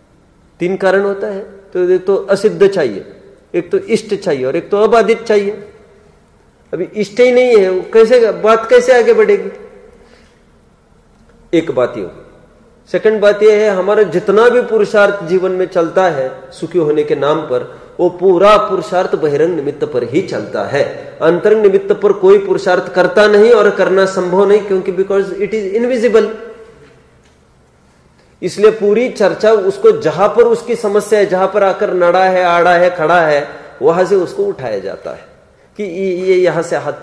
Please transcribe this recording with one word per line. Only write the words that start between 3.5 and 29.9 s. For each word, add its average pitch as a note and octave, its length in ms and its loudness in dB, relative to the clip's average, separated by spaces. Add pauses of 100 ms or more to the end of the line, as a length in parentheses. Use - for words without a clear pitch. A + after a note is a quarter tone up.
एक F3 160 -4
तो G3 80 -2
इष्ट G#3+ 360 -4
चाहिए, G3 300 -4
और E3+ 120 -4
एक E3+ 140 -8
तो G3+ 60 -2
अबाधित A3 460 2
चाहिए। G#3 460 -2 (1040)
अभी E3 100 -6
इष्ट G3+ 360 -6
ही B3 120 4
नहीं B3 260 4
है, F#3+ 120 2
वो F#3 120 -2 (100)
कैसे, A3+ 400 4
बात G#3 380 0
कैसे B3 280 4
आगे A3+ 160 2
बढ़ेगी? G3+ 340 2 (2000)
एक D#3+ 120 -2
बात A#2+ 260 -2
ये G#2+ 60 -8
होगी। - 240 -14 (640)
सेकंड G#3+ 280 0
बात G#3 220 2
ये G#3+ 220 4
है, G#3+ 60 2
हमारा G3 320 0
जितना G3 460 2
भी A#3+ 120 2
पुरुषार्थ G3+ 640 0
जीवन F3+ 260 0
में F#3 160 -2
चलता F3+ 420 0
है C3+ 240 -4 (180)
सुखी - 280 -8
होने D3+ 260 0
के D#3 100 -2
नाम D3 260 -2
पर, - 460 -8 (140)
वो F3 80 2
पूरा F#3 480 4
पुरुषार्थ F#3+ 580 -2
बहिरंग D#3 420 0
निमित्त D3 280 -6
पर C3 200 -4
ही D#3 180 -2
चलता A2 420 -8
है। - 580 -6
अंतरंग G#3 400 2
निमित्त G3 300 2
पर G3 200 0
कोई G3 260 4
पुरुषार्थ F3+ 560 -2
करता F#3 320 2
नहीं G#3 240 4
और G#3 200 4
करना F#3+ 360 0
संभव F#3 420 0
नहीं, G3+ 180 2
क्योंकि F#3 260 -2
because G3 320 -2
it F3+ 260 -6
is G3+ 280 -4
invisible। A3+ 500 0 (2250)
इसलिए G3 280 2
पूरी G3+ 380 0
चर्चा G3+ 440 0
उसको, G3 380 2